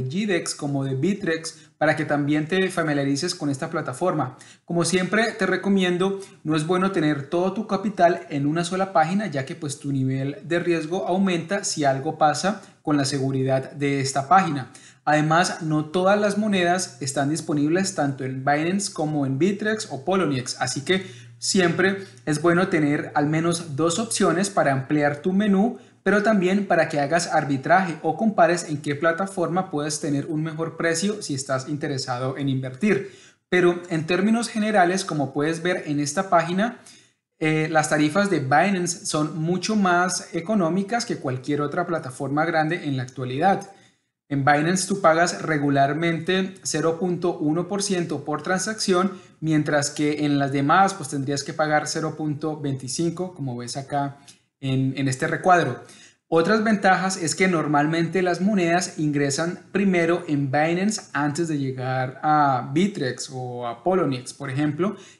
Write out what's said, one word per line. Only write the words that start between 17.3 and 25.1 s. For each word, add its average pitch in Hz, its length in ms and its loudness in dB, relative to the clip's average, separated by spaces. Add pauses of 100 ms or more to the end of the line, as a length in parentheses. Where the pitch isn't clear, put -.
tanto 139 300 -2
en 131 200 -6
Binance 165 480 0
como 151 320 -2
en 135 140 -2
Bittrex 208 520 0
o 139 140 -10
Poloniex, 156 540 0
así 135 220 -4
que 190 240 0 (340)
siempre 185 680 2 (220)
es 147 120 0
bueno 170 280 4
tener 151 480 0
al 147 100 2
menos 160 500 -2
dos 165 220 2
opciones 202 540 0
para 143 200 2
ampliar 147 520 0